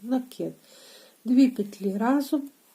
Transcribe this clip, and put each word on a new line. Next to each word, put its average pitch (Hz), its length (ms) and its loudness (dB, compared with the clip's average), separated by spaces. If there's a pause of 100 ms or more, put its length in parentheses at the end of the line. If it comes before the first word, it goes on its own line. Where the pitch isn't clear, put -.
Накид. 233 520 -6 (720)
Дві 254 220 6
петлі 202 500 -4
разом 269 520 0 (260)